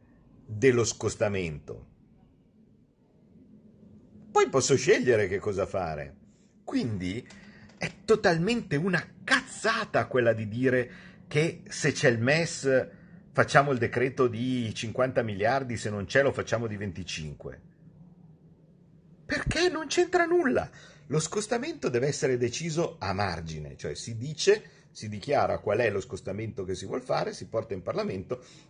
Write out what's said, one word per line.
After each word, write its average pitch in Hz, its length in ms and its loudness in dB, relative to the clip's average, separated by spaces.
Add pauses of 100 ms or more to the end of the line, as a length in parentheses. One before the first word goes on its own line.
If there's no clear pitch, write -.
(460)
dello 117 380 4
scostamento. 92 1120 -4 (2500)
Poi 403 180 6
posso 135 260 4
scegliere 127 520 4
che 95 120 -2
cosa 95 260 0
fare. 80 500 -4 (480)
Quindi 110 640 -4 (520)
è - 140 -6 (140)
totalmente 208 720 2
una 170 280 0 (200)
cazzata 220 840 0
quella 117 260 4
di 110 140 -2
dire 123 440 0 (360)
che - 400 -2
se - 240 -2
c'è 131 180 4
il 117 100 2
mes 135 680 2 (440)
facciamo 143 400 4
il 131 60 2
decreto 120 500 2
di 117 460 -2
cinquanta 123 480 -2
miliardi, 113 560 0
se 113 120 -6
non 101 160 -4
c'è 135 160 4
lo 139 100 4
facciamo 113 360 -2
di 107 100 -6
venticinque. 80 840 -10 (1600)
Perché 311 440 0
non 311 180 -4
c'entra 339 380 2
nulla. 311 440 2 (380)
Lo 147 120 0
scostamento 233 720 -4
deve 123 180 0
essere 139 300 0
deciso 151 600 -2
a 95 140 -4
margine, 82 640 -4
cioè 73 180 -8
si 117 220 -10
dice 156 560 0 (220)
si 107 140 -10
dichiara 104 500 0
qual 104 200 0
è 120 100 2
lo 101 100 -2
scostamento 101 640 -8
che 92 100 -6
si 92 120 -8
vuol - 160 -6
fare, 147 320 -4
si - 160 -14
porta 110 240 -6
in 95 80 -8
Parlamento 110 600 -6 (280)